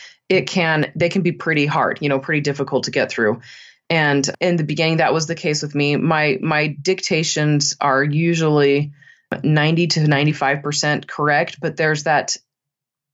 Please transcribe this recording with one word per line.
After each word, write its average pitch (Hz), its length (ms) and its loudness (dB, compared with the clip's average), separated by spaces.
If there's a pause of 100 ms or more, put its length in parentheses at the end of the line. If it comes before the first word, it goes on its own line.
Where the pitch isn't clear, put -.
(300)
it 190 160 2
can, 160 500 0
they 170 140 2
can 185 140 0
be 170 80 2
pretty 156 340 0
hard, 143 340 0
you 147 100 -2
know, 135 100 2
pretty 151 220 -2
difficult 139 420 -2
to - 80 -6
get 127 180 0
through. 113 320 0 (460)
And 147 400 2 (140)
in 175 140 0
the 165 80 0
beginning, 160 340 0
that 147 160 2
was 156 140 -2
the 165 80 -4
case 151 260 -4
with 147 140 -8
me. 143 200 2
My, 151 460 0
my 151 280 0 (120)
dictations 156 1000 0
are 135 240 2
usually 151 880 2 (520)
ninety 156 420 2
to 156 220 0
ninety-five 147 560 2
percent 147 440 -2
correct, 147 540 -2
but 147 160 -4
there's 156 280 0
that 151 300 0 (800)